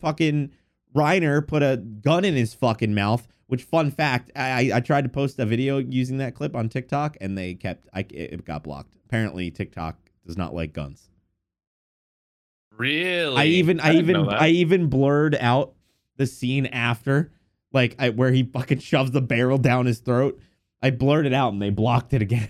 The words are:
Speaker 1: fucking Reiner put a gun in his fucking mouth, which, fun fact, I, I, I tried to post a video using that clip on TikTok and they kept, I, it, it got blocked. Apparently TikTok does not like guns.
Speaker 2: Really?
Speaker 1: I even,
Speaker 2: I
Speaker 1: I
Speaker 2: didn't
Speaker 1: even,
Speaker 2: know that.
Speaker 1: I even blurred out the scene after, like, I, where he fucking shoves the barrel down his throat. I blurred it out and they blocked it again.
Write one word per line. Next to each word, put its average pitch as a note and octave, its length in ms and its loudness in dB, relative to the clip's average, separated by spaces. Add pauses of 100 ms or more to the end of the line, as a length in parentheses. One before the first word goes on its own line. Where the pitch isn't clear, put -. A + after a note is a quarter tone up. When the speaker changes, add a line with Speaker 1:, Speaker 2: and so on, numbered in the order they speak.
Speaker 1:
fucking D3+ 500 -2 (440)
Reiner D3+ 520 2
put D3+ 160 0
a C3+ 140 2
gun A#2 480 0
in F#3 100 0
his A#2 200 0
fucking A2+ 400 0
mouth, G#2 340 0 (180)
which, B2+ 180 -4
fun D#3+ 260 0
fact, C#3 440 -2
I, C3 380 0
I, G#2+ 40 0
I B2 40 2
tried C#3+ 240 0
to C3 60 -6
post C#3 280 -4
a B2 80 -2
video B2+ 320 0
using B2+ 400 -4
that B2+ 160 -6
clip D3 220 -8
on A2+ 140 -2
TikTok D3 500 -6
and F#2+ 160 -8
they F2+ 180 -8
kept, F2+ 380 -10
I, F#2+ 80 -6
it, E2 320 -12
it E2+ 140 -12
got D2+ 180 -10
blocked. C#2+ 300 -14 (120)
Apparently F#2 440 -4
TikTok E2 460 -10 (300)
does E2 120 -12
not E2+ 160 -6
like E2 180 -6
guns. C#2 360 -12 (1700)
Speaker 2:
Really? D3+ 600 -2
Speaker 1:
I C#3+ 100 2
even, E3+ 340 2
Speaker 2:
I D3 40 -2
Speaker 1:
I D#3 80 4
Speaker 2:
didn't E3 180 4
Speaker 1:
even, - 20 4 (120)
Speaker 2:
know G2 60 0
that. G#2+ 120 0
Speaker 1:
I D#3+ 60 6
even E3+ 400 2
blurred C#3+ 520 2
out B2 340 0 (420)
the C3 100 0
scene C3 400 -2
after, B2+ 680 -2 (400)
like, B2 260 2
I, C3 120 0
where B2 220 2
he B2+ 100 4
fucking B2+ 380 -2
shoves C3+ 320 0
the C#3 100 2
barrel B2+ 360 2
down B2+ 280 2
his A#2 140 0
throat. B2+ 380 0 (440)
I C3 80 2
blurred C#3 360 2
it C3 60 0
out B2+ 200 2
and G2+ 100 -4
they G2+ 80 0
blocked A#2 420 0
it C3 100 2
again. G#2+ 280 -2